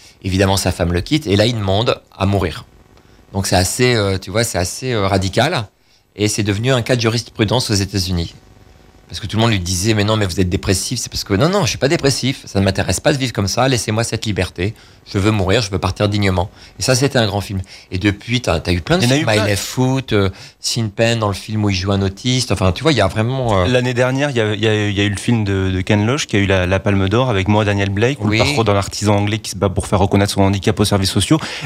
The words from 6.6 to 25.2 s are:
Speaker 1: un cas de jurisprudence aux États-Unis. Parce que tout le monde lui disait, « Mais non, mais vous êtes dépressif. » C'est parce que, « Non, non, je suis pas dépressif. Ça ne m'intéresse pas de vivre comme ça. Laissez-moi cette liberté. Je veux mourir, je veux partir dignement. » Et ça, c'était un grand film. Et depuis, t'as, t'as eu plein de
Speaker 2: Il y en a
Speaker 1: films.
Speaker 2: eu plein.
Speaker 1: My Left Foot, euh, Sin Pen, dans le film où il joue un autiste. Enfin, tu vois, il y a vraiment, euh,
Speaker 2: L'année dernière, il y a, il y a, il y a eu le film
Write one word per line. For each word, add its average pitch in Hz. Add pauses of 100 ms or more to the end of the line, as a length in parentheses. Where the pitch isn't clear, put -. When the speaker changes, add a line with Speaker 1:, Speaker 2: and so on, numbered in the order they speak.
Speaker 1:
un 127
cas 127
de 113
jurisprudence 117
aux 110
États-Unis. 92 (720)
Parce -
que -
tout 104
le 110
monde 117
lui 104
disait, « 92
Mais 104
non, 110
mais 104
vous 95
êtes 92
dépressif. » 98
C'est -
parce -
que, « 101
Non, 139
non, 196
je 110
suis -
pas 135
dépressif. 139
Ça -
ne 98
m'intéresse 95
pas 147
de 143
vivre 131
comme 101
ça. 120
Laissez-moi 113
cette 113
liberté. 90 (320)
Je -
veux 98
mourir, 101
je 101
veux 95
partir 101
dignement. » 101 (300)
Et -
ça, 131
c'était 131
un 113
grand 98
film. 95 (320)
Et 95
depuis, 104
t'as, 82
t'as 90
eu 87
plein 160
de 123
Speaker 2:
Il 120
y 123
en -
a 143
Speaker 1:
films. 127
Speaker 2:
eu 110
plein. 107
Speaker 1:
My 104
Left 101
Foot, 131
euh, 98 (280)
Sin 113
Pen, 117
dans 110
le 98
film 107
où 104
il 95
joue 92
un 98
autiste. 123
Enfin, 95
tu 98
vois, 156
il 135
y 107
a 95
vraiment, 113
euh, 87
Speaker 2:
L'année 127
dernière, 127
il 127
y 117
a, 107
il 104
y 113
a, 107
il 101
y 98
a 101
eu 104
le 98
film 117